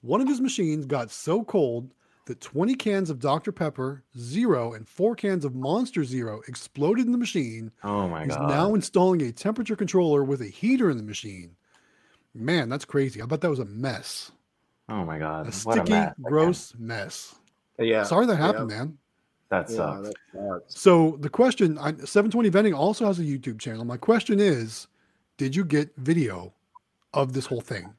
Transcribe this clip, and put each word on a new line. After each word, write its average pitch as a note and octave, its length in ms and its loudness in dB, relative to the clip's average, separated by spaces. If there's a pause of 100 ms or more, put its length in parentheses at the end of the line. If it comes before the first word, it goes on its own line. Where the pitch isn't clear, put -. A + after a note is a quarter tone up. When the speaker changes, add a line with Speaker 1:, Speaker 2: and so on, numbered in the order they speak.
Speaker 1:
one D3+ 200 2
of C4 60 2
his C4+ 140 0
machines D#3 440 0
got B2 260 -2
so E3 320 -2
cold C3 480 0 (340)
that - 140 -12
twenty G3+ 360 -2
cans G3 340 -2
of C#3 100 -6
Doctor D3 320 0
Pepper C#3 520 -6 (140)
Zero B2 560 0
and A2 140 -14
four A3 280 0
cans F#3+ 280 -2
of C3 120 -4
Monster E3 480 0
Zero A#2 440 -4
exploded F3+ 580 0
in A#3 60 0
the B3 60 2
machine. A2+ 540 -4 (120)
Speaker 2:
Oh G2+ 240 0
my D#2+ 180 -4
Speaker 1:
He's D2+ 100 0
Speaker 2:
God. D2+ 140 0
Speaker 1:
now F3+ 260 2
installing F#3 480 4
a A#2 80 -4
temperature A3 440 -4
controller E3 480 2
with C3+ 180 -2
a A2 60 -8
heater A3+ 420 2
in C3+ 80 0
the G#2+ 60 -8
machine. F#2+ 520 -12 (800)
Man, B2+ 360 0
that's C#3 160 -6
crazy. C3+ 360 0
I A#2 40 -10
bet C#3 160 -2
that F3+ 80 2
was C3+ 100 -2
a A#2+ 60 -4
mess. A2+ 680 -8 (580)
Speaker 2:
Oh G#2+ 140 -4
my D#2+ 160 -6
God. D#2 280 -4
Speaker 1:
A - 40 -10
Speaker 2:
What A2 260 0
a G2+ 40 4
Speaker 1:
sticky, F2 100 0
Speaker 2:
mess. E2 300 2
Speaker 1:
gross D#3 560 2
mess. A2+ 580 -10 (440)
Speaker 3:
Yeah. A2+ 240 2
Speaker 1:
Sorry E3+ 240 4
that G3+ 100 2
happened, D3 340 0
Speaker 3:
Yeah. G#2 60 -6
Speaker 1:
man. D3 200 -6 (520)
Speaker 2:
That F2+ 200 -2
Speaker 3:
Yeah, A2+ 80 -6
Speaker 2:
sucks. F2+ 320 -4
Speaker 3:
that G#2 60 -10 (180)
sucks. F#2+ 480 -10
Speaker 1:
So E3 400 8
the C#3+ 80 -4
question, A3 480 2
I, D3+ 160 -4 (100)
seven G#3 280 2
twenty A3+ 180 4
Vending G3 240 4
also F#3 320 0
has G3 140 2
a F3 40 -2
YouTube C3 360 -4
channel. A2+ 260 -8
My A#2+ 120 -6
question G#3+ 440 4
is, A#2+ 460 0 (500)
did C3+ 180 -2
you G3 80 2
get D3 340 0
video B2+ 560 -2 (600)
of C#3 200 2
this C3 120 -4
whole A#2+ 160 -6
thing? G2 380 -10